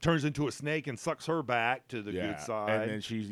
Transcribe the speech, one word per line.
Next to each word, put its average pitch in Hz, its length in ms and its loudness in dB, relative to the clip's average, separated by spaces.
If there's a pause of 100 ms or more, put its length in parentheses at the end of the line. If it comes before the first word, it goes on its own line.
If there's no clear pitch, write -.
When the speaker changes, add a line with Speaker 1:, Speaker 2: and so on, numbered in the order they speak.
Speaker 1:
turns 156 240 4
into 147 220 2
a 151 40 0
snake 147 360 -2
and 123 120 -4
sucks - 280 -4
her 160 160 2
back 120 460 2
to 117 120 -4
the 101 100 -4
Speaker 2:
Yeah, 90 160 0
Speaker 1:
good 80 140 -4
side. 107 400 0
Speaker 2:
and 113 100 0
then 107 100 -2
she 113 300 -2